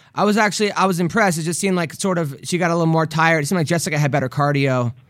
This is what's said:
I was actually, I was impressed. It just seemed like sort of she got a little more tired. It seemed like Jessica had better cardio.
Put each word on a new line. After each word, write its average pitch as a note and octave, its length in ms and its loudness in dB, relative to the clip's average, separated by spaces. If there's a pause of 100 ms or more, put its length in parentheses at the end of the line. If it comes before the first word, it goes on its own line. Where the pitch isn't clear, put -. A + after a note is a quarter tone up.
(160)
I D#3+ 80 0
was G#3 140 2
actually, G#3 340 0
I F3+ 140 0
was F3+ 140 0
impressed. F3+ 380 2
It E3+ 60 -6
just E3 160 -4
seemed G3 160 0
like E3+ 180 -4
sort F#3 240 -2
of D3 260 -4
she F3 140 -4
got E3+ 140 0
a E3+ 40 0
little E3+ 160 2
more D#3+ 140 2
tired. D#3+ 380 2
It C#3+ 40 -4
seemed F#3 120 0
like D3 80 0
Jessica D3+ 300 -2
had C#3+ 140 2
better C3+ 180 0
cardio. C#3 640 0 (160)